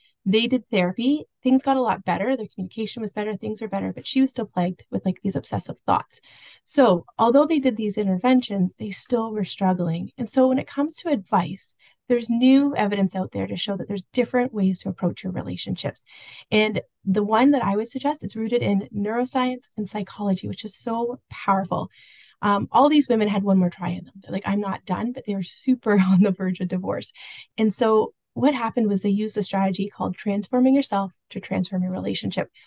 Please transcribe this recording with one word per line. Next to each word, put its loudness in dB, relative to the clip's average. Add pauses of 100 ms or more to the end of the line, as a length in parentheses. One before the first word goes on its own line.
(260)
They 4
did -2
therapy. 0 (180)
Things 4
got 2
a 2
lot -2
better. -2
Their -8
communication -8
was -8
better. -6
Things -8
were -6
better, -4
but -14
she 0
was 4
still -4
plagued -4
with, -4
like, -2
these -4
obsessive -6
thoughts. -2 (460)
So 4 (120)
although 6
they 2
did 0
these -4
interventions, 2
they -10
still -2
were -4
struggling. -2
And -6
so 4
when 2
it -6
comes -4
to -6
advice, -2 (340)
there's 0
new 6
evidence 0
out -4
there -6
to -6
show -4
that -8
there's -6 (100)
different 0
ways 0
to -8
approach -4
your -6
relationships. -8 (460)
And 0 (220)
the 0
one 4
that 2
I 0
would -4
suggest, -4
it's -10
rooted -2
in 0
neuroscience -4
and -6
psychology, -4
which -10
is -10
so -4 (100)
powerful. -2 (540)
Um, 0
all 6
these 4
women 2
had 0
one 4
more 4
try -6
in -6
them. -20
They're -14
like, -6
"I'm 0
not -4
done," -4
but -14
they -4
were -4
super 2
<laughs> -
on 6
the 4
verge -4
of -2
divorce. -6 (440)
And 2
so 2 (220)
what 2
happened 0
was 0
they 0
used -2
a 0
strategy -2
called -6
transforming 2
yourself 0 (180)
to -12
transform -4
your -4
relationship. -6 (160)